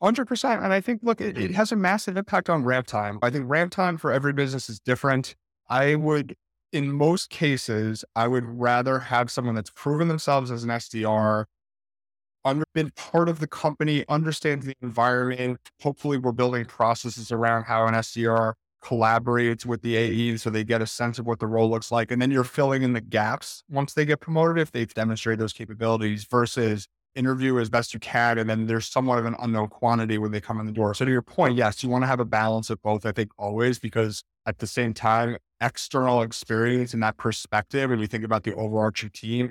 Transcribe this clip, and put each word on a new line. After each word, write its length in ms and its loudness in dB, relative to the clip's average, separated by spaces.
Hundred 240 2
percent. 360 -2
And 80 0
I 120 2
think, 200 -4
look, 200 0
it, 160 -4
it 140 -2
has 200 2
a 40 0
massive 420 0
impact 320 -2
on 120 2
ramp 240 2
time. 360 -4
I 80 4
think 180 -4
ramp 240 2
time 240 0
for 160 0
every 220 2
business 340 -2
is 100 -10
different. 560 0
I 280 4
would, 400 0
in 200 -2
most 380 2
cases, 760 -2
I 140 2
would 160 0
rather 540 2
have 320 0
someone 240 -2
that's 160 -4
proven 380 0
themselves 420 0
as 120 -6
an 80 -4
S 200 -4
D 160 -2
R, 400 2
under, 200 2
been 220 -2
part 320 0
of 120 -4
the 60 -4
company, 640 0
understands 580 -2
the 160 -10
environment. 760 0
Hopefully 360 -2
we're 140 0
building 320 0
processes 680 -2
around 320 2
how 220 2
an 80 2
S 180 -2
D 140 -2
R 280 2
collaborates 840 2
with 160 -4
the 160 0
A 120 2
E 280 0
so 140 -4
they 120 -2
get 200 0
a 40 -2
sense 320 -4
of 80 -6
what 140 -2
the 60 -4
role 240 2
looks 200 -4
like. 200 0
And 100 0
then 100 2
you're 140 4
filling 380 0
in 100 2
the 80 0
gaps 680 -2
once 240 -2
they 100 2
get 160 0
promoted, 400 2
if 120 -2
they've 200 -4
demonstrated 480 -2
those 140 -4
capabilities, 760 -2
versus 560 0
interview 440 0
as 120 0
best 240 0
you 60 -8
can. 380 2
And 120 0
then 160 0
there's 200 0
somewhat 340 0
of 40 -2
an 140 -4
unknown 300 -2
quantity 500 0
when 140 -2
they 80 -4
come 200 -6
in 60 -6
the 60 -8
door. 200 2
So 120 -2
to 60 0
your 120 2
point, 340 2
yes, 260 2
you 60 -4
wanna 200 0
have 120 0
a 60 2
balance 420 0
of 140 -6
both, 240 -2
I 60 -2
think, 260 -2
always, 400 0
because 440 -2
at 140 -4
the 80 -6
same 260 -2
time, 460 2
external 580 2
experience 720 0
and 100 -2
that 140 0
perspective, 760 -2
and 120 0
you 40 -4
think 180 -6
about 180 0
the 120 -4
overarching 540 -2
team, 420 -4